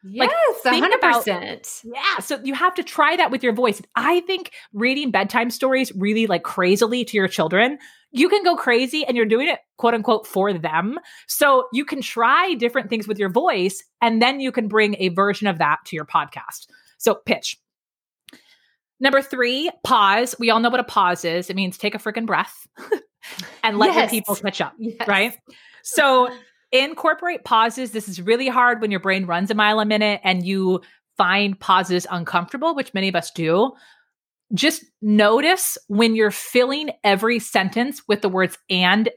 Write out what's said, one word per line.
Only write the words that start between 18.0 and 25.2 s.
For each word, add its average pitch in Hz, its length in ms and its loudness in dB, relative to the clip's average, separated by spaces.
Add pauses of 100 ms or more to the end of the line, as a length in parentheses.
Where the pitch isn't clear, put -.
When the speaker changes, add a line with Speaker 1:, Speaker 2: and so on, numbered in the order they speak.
Speaker 1:
Number 269 220 2
three, 262 500 -2 (140)
pause. 220 540 2
We 233 120 2
all 226 100 4
know 240 100 2
what 254 100 0
a 247 40 -4
pause 180 400 0
is. 175 260 -2
It 185 60 -4
means 185 200 -2
take 208 180 -4
a 208 40 -10
freaking 226 280 -6
breath 185 400 -4 (120)
<laughs> - 840 -10
and 208 160 0
let 214 140 6
your - 120 2
Speaker 2:
Yes. 214 60 -4
Speaker 1:
people 208 260 -4
catch - 240 -6
up, 147 180 -4
Speaker 2:
Yes. 226 280 -8
Speaker 1:
right? 202 300 0 (460)